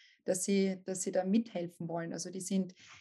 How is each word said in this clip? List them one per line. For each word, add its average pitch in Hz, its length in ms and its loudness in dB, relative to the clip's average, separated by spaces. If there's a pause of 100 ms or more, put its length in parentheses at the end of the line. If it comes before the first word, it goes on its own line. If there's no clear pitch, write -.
(240)
dass 185 220 0
sie, 190 400 4
dass 185 160 -4
sie 190 100 -2
da 185 140 2
mithelfen 180 640 0
wollen. 170 240 -4
Also 170 180 -8
die 190 80 -8
sind, 185 340 -2 (280)